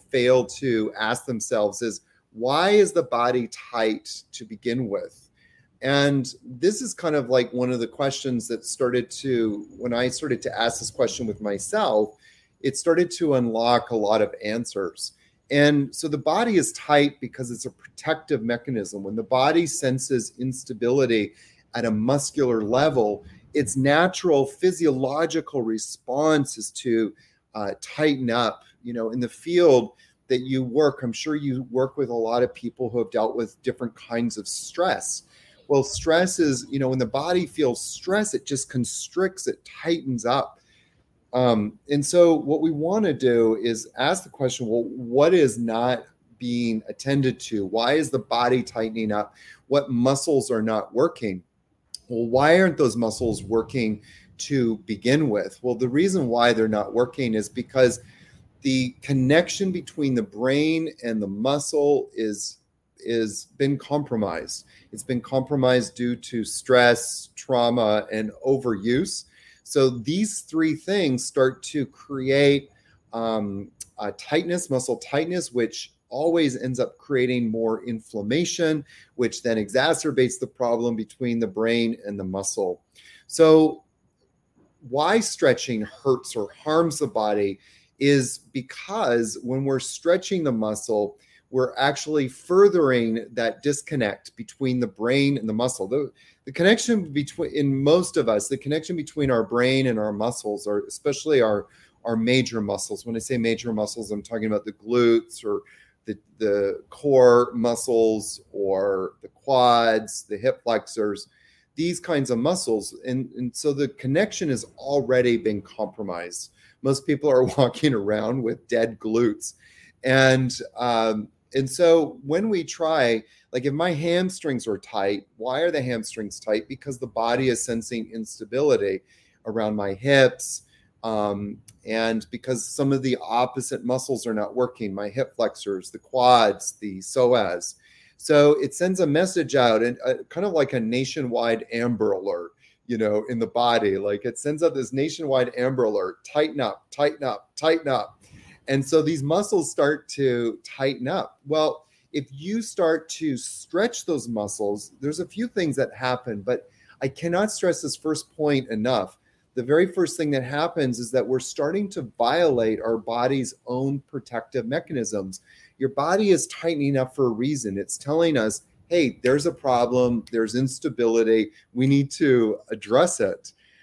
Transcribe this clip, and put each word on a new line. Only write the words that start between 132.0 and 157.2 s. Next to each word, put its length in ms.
because 380
some 240
of 100
the 200
opposite 640
muscles 440
are 60
not 220
working, 380
my 160
hip 260
flexors, 540
the 80
quads, 760
the 260
psoas. 760
So 340
it 140
sends 240
a 80
message 480
out, 260
and, 240
uh, 100
kind 160
of 80
like 200
a 60
nationwide 920
Amber 400
Alert, 400
you 120
know, 320
in 100
the 80
body. 500
Like, 260
it 140
sends 240
out 140
this 180
nationwide 640
Amber 280
Alert, 400
"Tighten 340
up, 320
tighten 320
up, 320
tighten 320
up." 320
And 180
so 140
these 220
muscles 480
start 380
to 540
tighten 440
up. 400
Well, 400
if 180
you 300
start 480
to 260
stretch 680
those 220
muscles, 640
there's 180
a 60
few 220
things 280
that 180
happen, 480
but 280
I 60
cannot 440